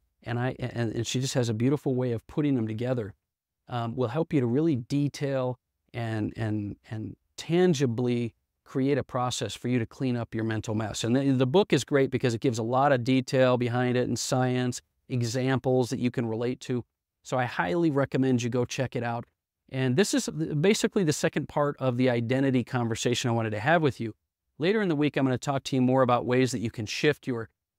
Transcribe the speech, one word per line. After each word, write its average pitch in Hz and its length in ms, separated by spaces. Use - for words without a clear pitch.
and 120 160
I, 127 220
and, 117 340
and 117 140
she 131 120
just 135 140
has 120 160
a 113 40
beautiful 131 420
way 127 160
of 113 160
putting 147 260
them 113 140
together, 113 480
um, 117 280
will 127 140
help 160 240
you 147 60
to 123 60
really 143 300
detail 135 840
and, 113 460
and, 107 380
and 107 240
tangibly 127 1000
create 139 360
a 113 40
process 123 520
for - 120
you 123 120
to 110 80
clean 127 280
up 117 200
your 110 80
mental 110 320
mess. 110 280
And 117 120
the, 139 160
the 127 160
book 175 260
is 139 100
great 135 280
because 120 240
it 110 60
gives 117 180
a 113 40
lot 131 280
of 123 120
detail 127 540
behind 123 400
it 123 100
and 113 100
science, 127 640
examples 127 800
that 131 100
you 123 120
can 117 160
relate 120 340
to. 123 240
So 135 140
I 127 80
highly 170 440
recommend 131 540
you 123 60
go 123 140
check - 320
it 120 80
out. 120 220
And 131 260
this 196 180
is 269 160
basically 151 760
the 151 100
second 160 360
part 147 300
of 127 180
the 127 140
identity 127 520
conversation 123 680
I 117 40
wanted 113 180
to 107 80
have 160 220
with 143 180
you. 113 140
Later 208 240
in 190 60
the 156 60
week, 147 220
I'm 135 80
gonna 127 140
talk 135 240
to - 120
you 127 60
more 127 220
about 120 240
ways 127 240
that 123 80
you 113 100
can 107 160
shift - 400
your, 117 240